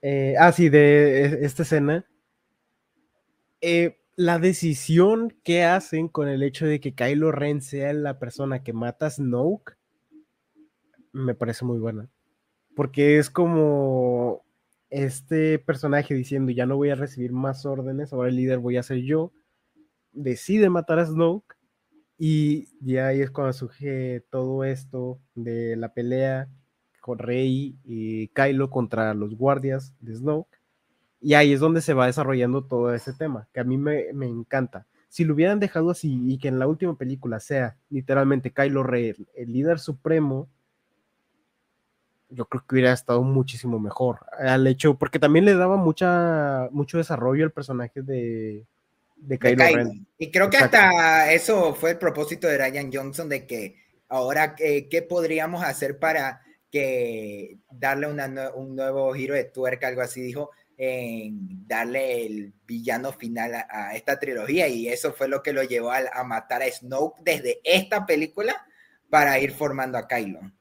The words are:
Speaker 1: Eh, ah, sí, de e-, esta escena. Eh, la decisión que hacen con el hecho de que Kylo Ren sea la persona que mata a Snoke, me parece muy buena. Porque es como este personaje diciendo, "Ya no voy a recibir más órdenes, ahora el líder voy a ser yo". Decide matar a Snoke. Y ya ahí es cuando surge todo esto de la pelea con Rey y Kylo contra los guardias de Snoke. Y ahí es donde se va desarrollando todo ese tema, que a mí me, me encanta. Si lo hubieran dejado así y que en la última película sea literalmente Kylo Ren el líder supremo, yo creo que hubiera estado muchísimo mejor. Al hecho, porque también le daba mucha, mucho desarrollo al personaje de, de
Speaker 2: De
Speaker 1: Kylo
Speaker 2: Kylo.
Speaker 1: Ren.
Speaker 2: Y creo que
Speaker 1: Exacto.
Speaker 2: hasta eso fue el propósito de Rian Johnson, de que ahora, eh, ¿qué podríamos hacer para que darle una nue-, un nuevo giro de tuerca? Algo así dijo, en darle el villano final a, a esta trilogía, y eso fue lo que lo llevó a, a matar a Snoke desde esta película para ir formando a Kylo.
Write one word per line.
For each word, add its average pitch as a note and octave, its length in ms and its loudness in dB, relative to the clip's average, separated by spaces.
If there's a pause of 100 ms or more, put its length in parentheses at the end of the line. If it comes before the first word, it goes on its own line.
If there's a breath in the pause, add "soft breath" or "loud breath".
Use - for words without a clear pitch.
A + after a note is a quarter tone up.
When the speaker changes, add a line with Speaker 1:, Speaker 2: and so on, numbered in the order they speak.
Speaker 1:
Eh, C#3 380 0
ah, E3+ 140 10
sí, E3+ 160 6
de D3 560 8
e-, C#3+ 200 0
esta C#3+ 180 -2
escena. D3+ 420 0 (1600)
Eh, E3+ 380 4 (180)
la F3 220 4
decisión F3+ 960 4 (100)
que E3+ 200 4
hacen E3+ 440 2
con D3 200 -2
el C3+ 140 0
hecho C#3 240 -2
de D3+ 140 2
que C3+ 140 -8
Kylo C#3+ 380 2
Ren D3 300 -2
sea C#3 300 -6
la C#3+ 260 -4
persona C3 440 -6
que A#2 100 -8
mata A#2+ 340 -4
a D3+ 40 -2
Snoke, C3+ 680 -2 (1400)
me C3 220 -4
parece A#2 300 -6
muy A#2+ 140 -4
buena. A2 300 -8 (640)
Porque C#3+ 440 4
es C#3+ 120 0
como C3+ 1120 0 (480)
este D3+ 680 0
personaje C#3+ 560 -2
diciendo, C3 380 -2
"Ya B2 140 0
no C3+ 100 0
voy C#3+ 140 2
a C#3+ 40 0
recibir C3 380 -6
más C3+ 340 -4
órdenes, C3+ 460 -6
ahora B2+ 160 -2
el B2+ 80 0
líder B2+ 220 0
voy B2 180 -2
a B2 60 -2
ser C3 160 -4
yo". D#3 340 -2 (800)
Decide F3+ 580 2
matar E3+ 280 0
a E3+ 80 2
Snoke. E3 500 -2 (680)
Y D3+ 460 0 (160)
ya C3 240 0
ahí C3+ 140 0
es C3+ 80 -4
cuando C3+ 240 -2
surge C3 760 -8
todo C3+ 340 -4
esto C3 540 -8 (160)
de A#2 420 -6
la A2+ 180 -8
pelea C3 540 -2 (520)
con A#2+ 180 -8
Rey C3 640 -2
y A2 460 -8
Kylo C3+ 400 2
contra A2 460 -2
los G#2 220 -6
guardias C3+ 640 -2
de A2+ 160 -14
Snoke. D3+ 420 -6 (640)
Y D3+ 120 2
ahí D3 200 8
es C3+ 60 0
donde D#3+ 200 2
se D#3 140 0
va B2+ 120 4
desarrollando C3 580 0
todo A#2+ 300 0
ese B2 200 -8
tema, C3+ 400 -6
que B2+ 60 -6
a B2 40 -2
mí C3 140 0
me, C#3+ 340 -2
me C#3 140 -6
encanta. A#2 600 -6 (220)
Si - 160 -2
lo D#3 100 0
hubieran F#3 260 2
dejado F3 300 0
así C#3+ 300 -2 (100)
y C3+ 80 -2
que C#3 100 -6
en C3 100 -2
la C3 80 0
última D#3 320 -2
película B2+ 420 -8
sea B2+ 360 -4 (120)
literalmente C3+ 640 0
Kylo C#3 300 0
Ren A#2+ 340 0 (180)
el A#2+ 180 -12
líder D3+ 260 0
supremo, C#3+ 720 -2 (1800)
yo A#2+ 180 -10
creo - 200 -8
que - 80 -4
hubiera B2+ 180 6
estado B2 300 2
muchísimo B2+ 560 0
mejor. A#2 420 -2 (180)
Al C3 280 4
hecho, C3 320 4
porque D3 200 -2
también D3+ 260 6
le G3+ 100 8
daba F#3 220 4
mucha, D#3+ 920 2
mucho D3 280 -2
desarrollo C#3 460 0
al D#3+ 60 0
personaje C3 520 -8
de, A2+ 640 -6 (520)
de D3 100 -20
Speaker 2:
De C3 120 -4
Speaker 1:
Kylo B2+ 260 4
Speaker 2:
Kylo. E3 120 4
Speaker 1:
Ren. A#2 300 -4 (100)
Speaker 2:
Y D#3+ 140 -8
creo F#3+ 180 2
que G3+ 80 2
Speaker 1:
Exacto. C4 220 6
Speaker 2:
hasta E3 540 6
eso E3+ 420 2
fue D#3+ 180 -2
el E3+ 60 -6
propósito D#3 480 -4
de D3 120 2
Rian C3+ 340 -4
Johnson, C3+ 360 -8
de C#3 180 -6
que A2 300 -10 (320 soft breath)
ahora, C#3+ 500 0
eh, C#3+ 300 0
¿qué E3 140 0
podríamos E3 640 -2
hacer C#3 340 -4
para D#3 440 -2 (280 soft breath)
que A#2 880 -4 (120)
darle C3+ 360 -4
una D3 220 -6
nue-, C3 260 -8
un C3+ 220 -12
nuevo C3+ 360 -2
giro C3+ 220 -6
de C3 100 0
tuerca? B2+ 440 -4
Algo B2+ 140 -4
así B2 200 -8
dijo, C#3+ 280 -10 (260 soft breath)
en A2 880 -8
darle A#2+ 600 -4
el G#2 260 -10 (140)
villano A#2+ 460 -6
final A#2 420 -8
a, A#2 160 -10
a G#2 260 -10
esta C3+ 220 -4
trilogía, C3+ 500 -2
y A#2 200 -4
eso B2 240 -4
fue C3+ 160 -4
lo C3+ 140 -4
que D3 100 -6
lo C3+ 120 -2
llevó A#2+ 260 -4
a, B2+ 80 -2 (160)
a B2+ 80 -6
matar B2 400 -6
a C3 80 -2
Snoke C3 520 -6
desde C3 420 -2
esta F#3+ 420 2
película E3 600 -4 (440 soft breath)
para C#3+ 300 4
ir C3+ 120 -2
formando C3+ 460 -4
a A2+ 80 -8
Kylo. A2+ 340 -6 (200)